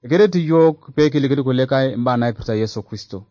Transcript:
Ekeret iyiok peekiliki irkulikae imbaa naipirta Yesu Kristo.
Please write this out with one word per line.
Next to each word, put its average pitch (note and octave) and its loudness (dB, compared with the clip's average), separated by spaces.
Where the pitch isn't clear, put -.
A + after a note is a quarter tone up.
Ekeret F3+ 2
iyiok D#3+ 2
peekiliki C#3+ 2
irkulikae C3 0
imbaa B2 -2
naipirta A#2 -4
Yesu G#2+ -4
Kristo. G2+ -16